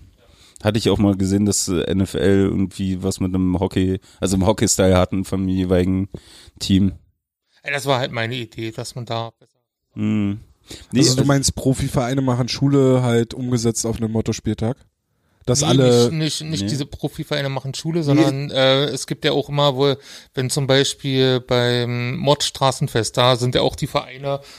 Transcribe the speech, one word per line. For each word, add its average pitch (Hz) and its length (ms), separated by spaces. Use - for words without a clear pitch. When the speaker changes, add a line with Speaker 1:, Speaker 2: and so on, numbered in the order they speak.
Speaker 1:
Hatte 107 180
ich 101 120
auch 98 80
mal 101 180
gesehen, 98 300
dass, 98 220
äh, 87 140
N 95 180
F 95 140
L 98 260
irgendwie 95 600
was 95 180
mit 90 120
einem 92 280
Hockey, 95 400
also 95 160
im 92 100
Hockey-Style 95 520
hatten 92 260
vom 95 220
jeweiligen 92 640
Team. 95 360
Speaker 2:
Ja, 143 60
das 139 160
war 135 140
halt 131 100
meine 117 240
Idee, 113 380
dass - 240
man 123 80
da 113 340
besser - 200
Speaker 1:
Hm. 107 460
Nee, 113 100
Speaker 3:
Also 127 140
du 127 60
Speaker 1:
also 135 60
Speaker 3:
meinst, 139 280
Profivereine 131 680
machen 123 260
Schule 135 560
halt 117 300
umgesetzt 120 520
auf 110 140
einen 110 100
Mottospieltag? 110 680
Dass - 160
Speaker 2:
Nee, - 60
Speaker 3:
alle 123 460
Speaker 2:
nicht, 156 280
nicht, 156 100
nicht 160 120
Speaker 1:
Nee. 202 60
Speaker 2:
diese 143 180
Profivereine 147 640
machen 135 240
Schule, 165 240
Speaker 3:
Nee. 165 60
Speaker 2:
sondern, 143 480
äh, 135 340
es 135 220
gibt - 160
ja 143 80
auch 139 180
immer 143 240
wohl, 135 240
wenn 127 160
zum 139 180
Beispiel 131 720
beim 120 760
Mord-Straßenfest, 135 1000
da 127 200
sind 123 200
ja - 60
auch 135 140
die - 120
Vereine 139 520